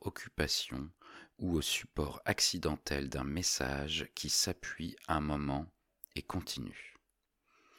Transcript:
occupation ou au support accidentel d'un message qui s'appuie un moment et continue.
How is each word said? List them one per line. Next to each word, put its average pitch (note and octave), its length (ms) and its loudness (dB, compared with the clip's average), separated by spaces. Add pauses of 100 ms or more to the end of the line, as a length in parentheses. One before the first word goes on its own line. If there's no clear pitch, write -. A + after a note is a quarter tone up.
occupation - 840 -2 (480)
ou F2+ 180 2
au D2 60 4
support - 600 -2
accidentel D2 840 2
d'un C2+ 160 -2
message C#2+ 920 0
qui - 160 -4
s'appuie - 680 0 (120)
un D#2 120 4
moment D2 500 2 (440)
et - 80 -4
continue. - 720 -6 (840)